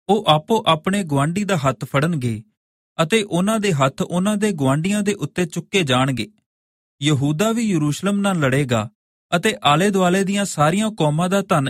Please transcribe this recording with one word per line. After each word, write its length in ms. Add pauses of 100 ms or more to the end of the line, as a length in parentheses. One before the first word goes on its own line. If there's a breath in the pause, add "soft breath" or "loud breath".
ਉਹ 200
ਆਪੋ 380
ਆਪਣੇ 380
ਗੁਆਂਢੀ 400
ਦਾ 120
ਹੱਥ 280
ਫੜਨਗੇ 580 (600)
ਅਤੇ 200
ਉਹਨਾਂ 380
ਦੇ 120
ਹੱਥ 300
ਉਹਨਾਂ 340
ਦੇ 160
ਗੁਆਂਢੀਆਂ 500
ਦੇ 120
ਉੱਤੇ 320
ਚੁੱਕੇ 360
ਜਾਣਗੇ। 480 (720)
ਯਹੂਦਾ 500
ਵੀ 100
ਯਰੂਸ਼ਲਮ 580
ਨਾਲ 180
ਲੜੇਗਾ 520 (460)
ਅਤੇ 280
ਆਲੇ 260
ਦੁਆਲੇ 340
ਦੀਆਂ 200
ਸਾਰੀਆਂ 460
ਕੌਮਾਂ 380
ਦਾ 140
ਧਨ 280